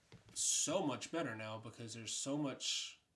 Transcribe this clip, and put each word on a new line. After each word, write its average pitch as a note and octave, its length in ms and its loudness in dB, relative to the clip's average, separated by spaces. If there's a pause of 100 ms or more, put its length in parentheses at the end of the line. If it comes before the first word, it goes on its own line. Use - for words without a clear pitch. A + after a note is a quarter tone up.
(340)
so - 500 4
much B2 280 0
better D#3 240 0
now A2 260 -4
because A2+ 320 -8
there's A2+ 180 -6
so C#3 240 0
much - 640 0 (180)